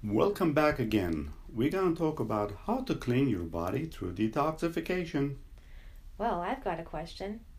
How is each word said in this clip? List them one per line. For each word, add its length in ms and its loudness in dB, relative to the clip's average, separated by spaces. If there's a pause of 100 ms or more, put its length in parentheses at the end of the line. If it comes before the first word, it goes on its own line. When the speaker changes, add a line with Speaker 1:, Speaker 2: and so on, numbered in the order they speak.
Speaker 1:
Welcome 540 4
back 240 4
again. 540 2 (200)
We're 180 2
gonna 240 4
talk 240 0
about 340 0 (140)
how 160 2
to 120 0
clean 340 2
your 140 0
body 420 -2
through 300 -6
detoxification. 1200 0 (840)
Speaker 2:
Well, 240 0
I've 240 -4
got 160 -2
a 40 -6
question. 560 -6 (180)